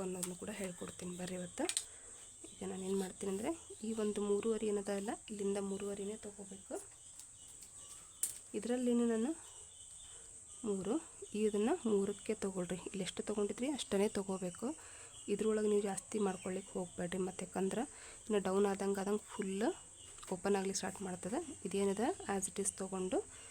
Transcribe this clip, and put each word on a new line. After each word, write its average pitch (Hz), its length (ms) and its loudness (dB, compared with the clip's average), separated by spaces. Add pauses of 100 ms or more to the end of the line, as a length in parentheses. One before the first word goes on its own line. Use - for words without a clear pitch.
ಅನ್ನೋದನ್ನು 180 360 -4
ಕೂಡ 196 100 -6 (100)
ಹೇಳ್ಕೊಡ್ತೀನಿ 180 580 -6
ಬರ್ರಿ 180 200 -2
ಇವತ್ತು. 180 260 -2 (840)
ಈಗ 190 180 -6
ನಾನ್ 190 200 -4
ಏನ್ 196 140 4
ಮಾಡ್ತೀನಿ 190 300 -4
ಅಂದ್ರೆ 220 160 0 (380)
ಈ 226 40 2 (120)
ಒಂದು 208 160 2 (100)
ಮೂರುವರೆ 214 420 4
ಏನದ 202 280 0
ಅಲ್ಲ, 202 120 -2 (200)
ಇಲ್ಲಿಂದ 202 280 2 (100)
ಮೂರುವರೆನೇ 202 560 -2
ತಗೋಬೇಕು. 202 500 -10 (1800)
ಇದ್ರಲ್ಲಿನೇ 240 560 6
ನಾನು 226 180 4 (1400)
ಮೂರು, 196 260 2 (480)
ಇದನ್ನ 214 300 6 (180)
ಮೂರಕ್ಕೆ 202 440 2 (100)
ತಗೊಳ್ರಿ. 185 340 0 (120)
ಇಲ್ಲಿ 185 180 -2
ಎಷ್ಟು - 200 -4
ತಗೊಂಡಿದ್ರಿ 208 400 2 (100)
ಅಷ್ಟನ್ನೇ 202 300 4 (100)
ತಗೋಬೇಕು. 190 500 -2 (640)
ಇದ್ರೊಳಗೆ 214 380 4
ನೀವು 208 180 6
ಜಾಸ್ತಿ - 360 -2
ಮಾಡ್ಕೊಳ್ಳಿಕ್ಕೆ 185 520 -2
ಹೋಗ್ಬೇಡ್ರಿ, 180 500 -2
ಮತ್ತೆ 185 200 -4
ಯಾಕಂದ್ರೆ 190 340 2 (440)
ಇನ್ನು 214 220 4
ಡೌನ್ 196 240 6
ಆದಂಗೆ 196 320 2
ಆದಂಗೆ 208 300 2
ಫುಲ್ 196 320 0 (680)
ಓಪನ್ 196 260 4
ಆಗ್ಲಿಕ್ಕೆ 190 220 0
ಸ್ಟಾರ್ಟ್ 190 260 -2
ಮಾಡ್ತದೆ. 180 320 -2 (280)
ಇದೇನಿದೆ 196 400 4 (260)
as 190 180 0
it - 120 -4
is - 80 2 (100)
ತಗೊಂಡು 190 380 0 (320)